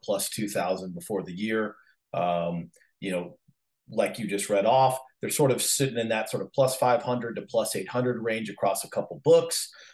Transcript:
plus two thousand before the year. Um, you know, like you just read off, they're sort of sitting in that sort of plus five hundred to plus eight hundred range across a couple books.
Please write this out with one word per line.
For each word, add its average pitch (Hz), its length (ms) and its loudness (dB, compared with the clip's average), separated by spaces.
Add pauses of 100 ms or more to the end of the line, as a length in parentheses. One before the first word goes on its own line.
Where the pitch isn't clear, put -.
plus 98 240 -2
two 107 180 -4
thousand 92 480 -2
before 92 280 -6
the 87 100 -12
year. 107 420 -2 (380)
Um, 87 560 -2 (320)
you 95 120 -4
know, 87 260 -6 (500)
like 107 300 -2
you 110 80 -4
just 101 240 -4
read 101 160 2
off, 131 340 6 (220)
they're 104 80 -4
sort 139 220 4
of 113 100 0
sitting 135 340 0
in 113 140 -2
that 110 180 -2
sort 98 140 -4
of 92 100 -10
plus 131 240 2
five 123 260 4
hundred 120 340 -4
to 101 120 -6
plus 110 260 0
eight 95 140 -4
hundred 123 340 0
range 113 280 -2
across 98 340 -2
a - 60 -14
couple - 340 -6
books. 165 480 4 (220)